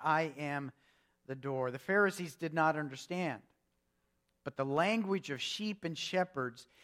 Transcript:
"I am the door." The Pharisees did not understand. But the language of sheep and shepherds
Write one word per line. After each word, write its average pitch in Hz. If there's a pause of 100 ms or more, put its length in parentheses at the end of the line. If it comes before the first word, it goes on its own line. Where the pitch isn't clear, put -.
"I 156
am 143 (540)
the 135
door." 131
The 123
Pharisees 190
did 160
not 160
understand. 147 (1040)
But 139
the 135
language 190
of 135
sheep 208
and 165
shepherds 139 (160)